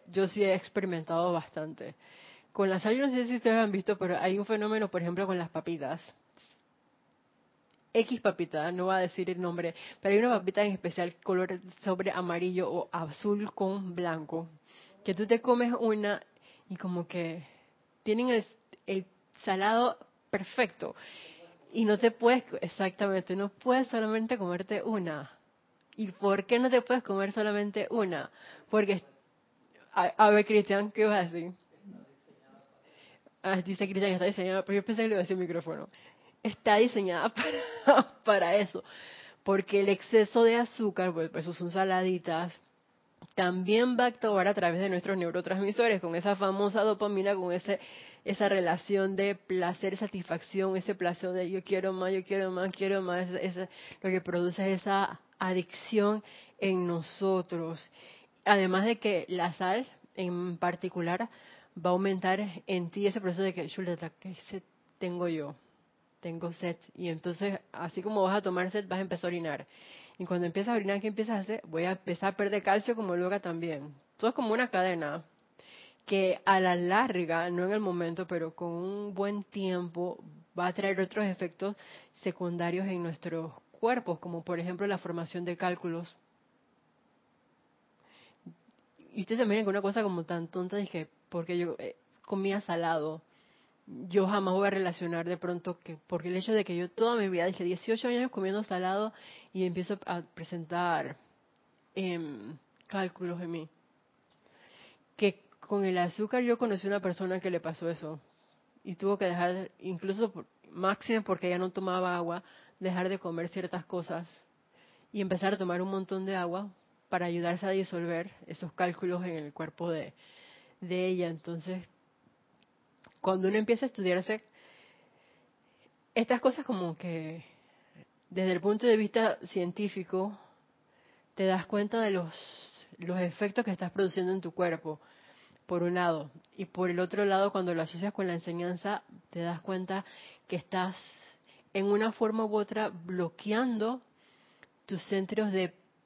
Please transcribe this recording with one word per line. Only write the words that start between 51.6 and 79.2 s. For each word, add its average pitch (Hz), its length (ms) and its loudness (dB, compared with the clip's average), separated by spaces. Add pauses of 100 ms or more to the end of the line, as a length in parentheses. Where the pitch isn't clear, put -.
quiero 190 300 0
más, 185 200 -2
yo 190 120 -2
quiero 190 260 0
más, 185 220 -2
quiero 196 300 0
más, 180 260 -2
ese, 180 180 -4
ese, 180 220 -6 (340)
lo 190 80 0
que 185 100 2
produce 180 520 0
esa 196 480 0 (180)
adicción 202 840 0 (360)
en 185 280 2
nosotros. 170 960 -2 (640)
Además 190 400 6
de 233 140 2
que 196 300 0
la 175 260 0
sal 196 320 0 (280)
en 180 440 -4
particular 180 720 -2 (480)
va 175 140 0
a - 20 4
aumentar 190 480 2 (260)
en 175 240 -2
ti 202 160 -2
ese 196 140 -4
proceso 185 220 -2
de 190 120 0
que, 165 140 -6
"Chuleta, 175 420 -6 (100)
¿qué 185 140 -12 (160)
sed 190 120 -10 (360)
tengo 175 300 -2
yo? 147 260 -4 (640)
Tengo 170 320 -8
sed". 170 240 -6 (180)
Y 180 140 -6
entonces, 175 500 -4 (140)
así 170 300 -8
como 208 200 0
vas 190 140 4
a 208 60 2
tomar 180 280 0
sed, 202 160 -4
vas 185 120 -4
a 196 40 -2
empezar 180 240 -4
a 175 60 -2
orinar. 165 340 -6 (520)
Y 185 80 -8
cuando 175 200 0
empiezas 196 260 0
a 233 40 2
orinar, 202 240 0
¿qué 214 80 -4
empiezas 214 280 -2
a 196 40 -2
hacer? 208 260 -6
Voy 165 180 -2
a 185 80 0
empezar 185 420 -2
a - 20 -20
perder 202 260 0
calcio 208 320 4
como 196 220 -2
loca 180 240 0
también. 165 540 -6 (240)
Todo 220 100 2
es 240 60 2
como 226 180 0
una 240 160 2
cadena 170 560 0 (800)
que 190 400 2
a 190 160 8
la 180 160 4
larga, 180 760 2
no 175 140 0
en 196 80 0
el 214 80 2
momento, 175 460 -2
pero 160 280 -4
con 175 140 -8
un 190 460 -6
buen 202 300 -2